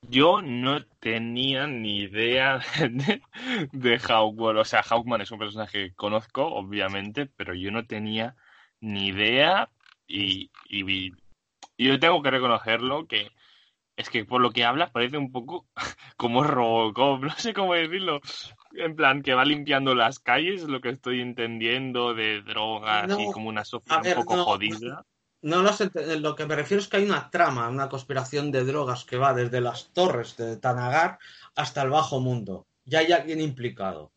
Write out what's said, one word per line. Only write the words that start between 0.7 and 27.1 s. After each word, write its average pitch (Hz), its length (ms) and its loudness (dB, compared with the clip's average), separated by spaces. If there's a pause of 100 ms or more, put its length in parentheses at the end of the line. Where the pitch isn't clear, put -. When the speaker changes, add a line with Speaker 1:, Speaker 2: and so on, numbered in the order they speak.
Speaker 1:
tenía 120 680 -2
ni 110 320 -6
idea 120 600 0
<laughs> 147 300 -2
de, 139 320 -2 (520)
de 123 260 2
Hawkman. 110 580 2
O 110 80 6
sea, 113 160 2
Hawkman 117 400 0
es 98 100 -10
un 110 80 -12
personaje 104 500 -6
que 95 60 -20
conozco, 110 500 -2
obviamente, 101 800 -4
pero 98 280 -10
yo 92 180 -6
no 117 140 -4
tenía 110 500 -4 (440)
ni 101 280 -4
idea 127 600 2 (380)
y, 95 440 -4 (180)
y, 95 420 -4 (640)
y 123 120 2
yo 135 120 4
tengo 165 240 6
que 139 80 2
reconocerlo 127 760 0
que 107 220 -4 (680)
es 117 120 -10
que 113 140 -2
por 123 160 0
lo 123 120 6
que 120 120 0
hablas 143 280 2
parece 123 260 -2
un 131 160 -4
poco 131 420 -10
<laughs> - 400 -12
como 120 300 2
Robocop, 120 760 2
<laughs> 139 40 -6
no 156 120 -4
sé 233 160 -4
cómo 190 200 0
decirlo. 165 480 -2 (500)
En 160 240 -6
plan, 143 260 4
que 135 120 0
va 127 100 6
limpiando 139 520 2
las 123 240 2
calles, 170 440 0
lo 139 160 -4
que 123 120 -4
estoy 127 280 -4
entendiendo, 120 960 -2
de 107 280 -2
drogas 107 680 -2
Speaker 2:
No, 101 100 0
Speaker 1:
y 104 140 -4
como 110 160 -6
una 107 160 -4
sociedad 156 340 -2
Speaker 2:
a - 20 -2
ver, 180 160 0
Speaker 1:
un 120 60 0
poco - 140 0
Speaker 2:
no, 180 80 2
Speaker 1:
jodida. 110 600 -2 (360)
Speaker 2:
no, 156 160 0
no 185 60 4
lo 202 100 4
sé, 196 160 -2 (300)
lo 151 160 -2
que 151 100 -6
me 151 100 -2
refiero 151 260 0
es 196 60 -8
que 208 100 0
hay 196 80 4
una 170 240 -2